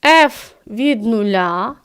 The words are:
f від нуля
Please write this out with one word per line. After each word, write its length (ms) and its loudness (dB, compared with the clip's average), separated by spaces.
f 500 2
від 400 -2
нуля 680 -2